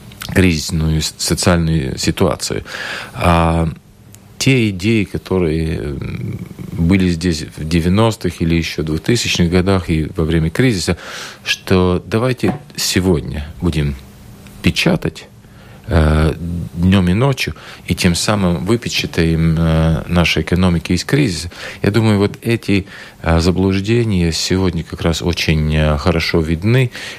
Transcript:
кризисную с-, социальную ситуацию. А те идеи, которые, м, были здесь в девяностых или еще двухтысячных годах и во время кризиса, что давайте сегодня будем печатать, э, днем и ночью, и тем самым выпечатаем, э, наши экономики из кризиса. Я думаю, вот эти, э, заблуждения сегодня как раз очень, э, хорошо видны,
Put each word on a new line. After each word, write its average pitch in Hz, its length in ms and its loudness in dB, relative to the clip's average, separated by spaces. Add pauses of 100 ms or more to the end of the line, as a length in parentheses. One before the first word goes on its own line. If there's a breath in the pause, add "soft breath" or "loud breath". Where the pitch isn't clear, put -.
(340)
кризисную 80 680 2
с-, - 160 -4
социальную 80 800 0
ситуацию. - 680 -2 (500 loud breath)
А 82 560 2 (680)
те 123 320 2
идеи, 101 360 0
которые, 82 720 -2
м, - 600 -6 (320)
были 92 380 2
здесь 82 360 -2 (120)
в 76 100 -6
девяностых 90 760 0
или 85 140 2
еще 80 280 -2
двухтысячных 85 680 0
годах 92 400 2
и 78 260 0
во 82 100 0
время 80 240 2
кризиса, 95 480 0 (460 loud breath)
что 90 640 0
давайте 110 500 -2 (200)
сегодня 76 720 -2 (140)
будем 78 340 0 (640)
печатать, - 680 0 (600 loud breath)
э, 78 440 4 (400)
днем 92 340 4
и 90 60 4
ночью, 127 400 0 (340 loud breath)
и 90 80 0
тем 90 180 2
самым 90 520 0
выпечатаем, 82 920 0
э, 80 520 2
наши 87 320 2
экономики 90 500 0
из 87 140 0
кризиса. 87 440 0 (320 loud breath)
Я 101 100 2
думаю, 110 280 4
вот 101 220 0
эти, 101 440 0 (380 loud breath)
э, 82 160 2
заблуждения 95 920 2
сегодня 87 500 0
как - 180 -10
раз 82 200 0
очень, 78 520 0
э, 76 240 2
хорошо 82 440 0
видны, 101 500 0 (280 loud breath)